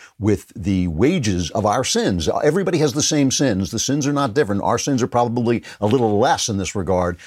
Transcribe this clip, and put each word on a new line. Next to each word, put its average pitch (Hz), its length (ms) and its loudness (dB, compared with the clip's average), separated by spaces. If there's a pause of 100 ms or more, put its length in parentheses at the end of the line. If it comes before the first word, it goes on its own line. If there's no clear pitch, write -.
(200)
with 98 360 0
the 92 340 0
wages 98 600 0
of 104 160 -2
our 104 180 2
sins. 151 460 0 (140)
Everybody 180 340 0
has 143 160 0
the 143 80 -2
same 143 300 2
sins. 98 400 0
The 113 80 -4
sins 139 260 -2
are 143 80 0
not 139 220 -2
different. 104 260 0
Our 113 160 0
sins 127 240 0
are 113 60 2
probably 120 560 0 (160)
a 101 80 0
little 107 320 2
less 139 300 0
in 101 80 -2
this 95 180 -6
regard 90 520 0